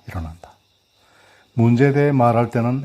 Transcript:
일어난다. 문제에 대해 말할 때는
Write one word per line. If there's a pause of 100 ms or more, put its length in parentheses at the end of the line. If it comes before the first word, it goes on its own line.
일어난다. (1040)
문제에
대해
말할
때는